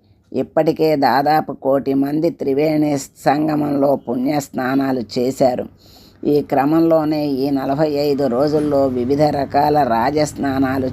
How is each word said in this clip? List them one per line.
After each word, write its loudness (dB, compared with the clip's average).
ఇప్పటికే 0
దాదాపు 2
కోటి -2
మంది 0
త్రివేణి 0
సంగమంలో 0
పుణ్యస్నానాలు -2
చేశారు. 0
ఈ 2
క్రమంలోనే 2
ఈ -2
నలభై 0
ఐదు 0
రోజుల్లో 0
వివిధ 0
రకాల 2
రాజస్నానాలు 0